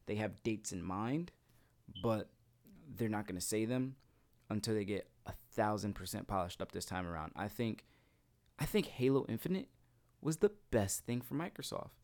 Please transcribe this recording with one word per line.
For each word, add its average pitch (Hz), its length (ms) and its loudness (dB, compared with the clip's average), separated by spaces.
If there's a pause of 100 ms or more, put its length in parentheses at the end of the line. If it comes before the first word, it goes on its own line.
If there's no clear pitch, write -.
they 104 80 0
have 104 260 0
dates 110 300 -2
in 92 100 -4
mind, 113 500 -2 (680)
but 110 300 2 (680)
they're 113 120 2
not 104 180 0
gonna 92 120 -4
say 110 260 0
them 127 300 0 (540)
until 107 240 0
they 104 120 2
get 98 220 -2 (180)
a 92 80 -8 (180)
thousand 107 420 2
percent 92 340 -6
polished 92 340 0
up - 100 -6
this 90 140 -4
time 92 200 -2
around. 82 300 -4
I 101 120 -2
think, 113 380 -2 (720)
I 143 80 -2
think 208 220 2
Halo 135 420 4
Infinite 165 400 -2 (500)
was 160 180 0
the 208 140 6 (200)
best 101 340 2
thing 120 160 0
for - 140 -4
Microsoft. - 560 -4 (120)